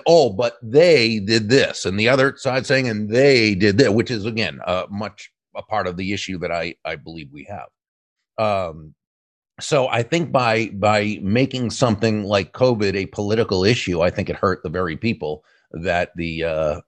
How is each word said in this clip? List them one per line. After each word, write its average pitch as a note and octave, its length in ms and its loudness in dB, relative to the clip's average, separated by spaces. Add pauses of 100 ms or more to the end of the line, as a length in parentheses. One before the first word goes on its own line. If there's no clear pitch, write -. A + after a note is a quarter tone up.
"Oh, D#3 260 6
but A#2+ 300 -2
they A#2+ 580 4
did G#2+ 280 0
this," F#2+ 380 2
and F#2+ 120 -2
the A2 100 2
other C3 280 2
side B2+ 300 -4
saying, C3 220 0
"And G#2+ 220 -4
they A#2+ 460 4
did G2+ 220 4
that," A#2 160 6
which A#2 180 0
is, G#2 140 -4
again, G2+ 400 -4
uh, F2+ 240 -2
much G2+ 400 -10 (260)
a G2+ 60 -10
part G2+ 260 -4
of F2 80 -6
the F#2+ 160 -4
issue F#2 260 -6
that E2 140 -4
I, E2+ 220 -4 (100)
I D#2+ 120 -8
believe D#2+ 360 -16
we - 160 -20
have. F#2+ 200 -14 (760)
Um, E2 500 -4 (640)
so C3 280 0
I A#2 160 0
think D#3+ 260 -2
by, A#2 440 0
by G#2 460 0
making A#2+ 500 -2
something G#2+ 520 0
like G2+ 300 0
covid G#2+ 420 0
a F#2+ 120 -4
political G#2 580 0
issue, F#2+ 380 2
I F2+ 60 4
think F2 220 -4
it E2 60 -6
hurt F#2+ 260 -2
the F2+ 60 -8
very E2+ 280 -4
people D#2 460 -4 (300)
that F2 420 -2
the, E2 300 -6
uh, D#2+ 440 -2